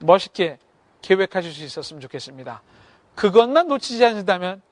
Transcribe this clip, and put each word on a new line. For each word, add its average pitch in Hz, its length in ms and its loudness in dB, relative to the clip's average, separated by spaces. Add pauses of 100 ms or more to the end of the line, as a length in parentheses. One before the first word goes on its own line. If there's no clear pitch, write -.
멋있게 170 580 2 (440)
계획하실 185 500 0
수 147 120 -14
있었으면 147 360 -14
좋겠습니다. 131 640 -16 (520)
그것만 240 540 4
놓치지 247 360 -2
않는다면 196 560 -2 (120)